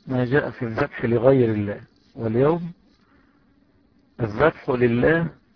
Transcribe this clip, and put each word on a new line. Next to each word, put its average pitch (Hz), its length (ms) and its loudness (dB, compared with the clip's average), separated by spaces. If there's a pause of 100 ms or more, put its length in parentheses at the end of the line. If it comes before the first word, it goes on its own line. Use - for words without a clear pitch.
ما 127 180 -2
جاء 131 260 0
في 117 140 -10
الذبح 117 400 -4
لغير 120 500 4
الله، 104 260 -4 (340)
واليوم 143 580 -2 (1500)
الذبح 123 500 -2
لله 131 580 0 (260)